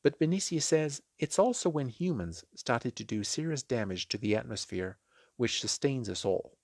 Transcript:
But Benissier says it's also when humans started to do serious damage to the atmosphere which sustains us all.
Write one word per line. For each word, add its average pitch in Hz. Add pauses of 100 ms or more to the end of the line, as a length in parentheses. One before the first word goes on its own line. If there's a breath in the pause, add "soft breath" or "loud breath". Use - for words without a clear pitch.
But 139
Benissier 165
says 156 (160)
it's -
also 226
when 143
humans 110 (120)
started 120
to 113
do 107
serious 156
damage 98
to 113
the 107
atmosphere 95 (380 soft breath)
which -
sustains 127
us -
all. -